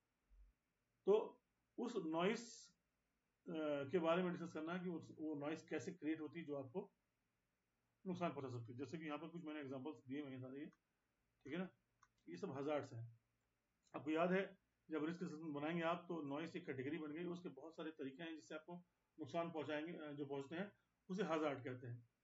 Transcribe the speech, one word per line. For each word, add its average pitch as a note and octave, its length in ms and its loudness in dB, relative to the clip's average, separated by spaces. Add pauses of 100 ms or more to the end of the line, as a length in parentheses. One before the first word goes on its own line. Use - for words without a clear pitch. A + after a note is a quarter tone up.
(1040)
तो - 380 6 (340)
उस A3+ 180 0
noise, F3 760 2 (760)
अ, D3+ 440 2
के F#3 80 6
बारे E3 240 6
में F3+ 80 4
discuss E3+ 220 -2
करना D#3+ 200 -2
है F#3 60 0
कि F3+ 100 -2
उस, C#3 300 -4
वो D#3 160 0
noise D3+ 280 -2
कैसे - 280 -2
create D#3 280 0
होती D#3 200 -6
है D#3 60 -4
जो C#3+ 100 -2
आपको C#3 360 -4 (1160)
नुकसान E3+ 240 2
पहुंचा C3 280 -2
सकती A#2 120 -8
है। A#2+ 60 -10
जैसे C#3+ 200 -4
कि D#3+ 80 -6
यहाँ D3 120 0
पर E3 100 -6
कुछ E3+ 160 -8
मैंने D3+ 160 -4
examples C#3 380 -4
दिए C3+ 240 -6
हुए C3+ 100 -6
हैं B2+ 100 -6
सारे, C3+ 240 -6 (800)
ठीक C#3 100 -6
है F3 60 2
ना? F#3 100 -2 (600)
ये - 80 -8
सब F3 140 -2
hazards C#3 420 2
हैं। - 260 -8 (760)
आपको C#3 160 -2
याद E3+ 200 6
है F#3+ 260 2 (320)
जब D3+ 160 2
risk F3 180 0
assessment D#3+ 300 -4
बनाएंगे D#3+ 300 2
आप E3+ 240 2
तो E3+ 140 0
noise D3 340 -2
एक F3 100 -6
category C#3+ 320 -2
बन D3+ 140 -4
गई, E3 120 -4
उसके F3 260 -4
बहुत C#3 260 -12
सारे D#3+ 160 -4
तरीके C3+ 320 -6
हैं E3 120 -6
जिससे D#3 200 -8
आपको F3 220 -8 (420)
नुकसान E3+ 320 0
पहुंचाएंगे, D3+ 420 0
अ, D3+ 180 -6
जो C#3+ 140 -2
पहुंचते C#3 300 -2
हैं G3 160 -2 (380)
उसे F#3+ 140 2
hazard D3+ 400 4
कहते B2 240 -4
हैं। - 220 -8 (140)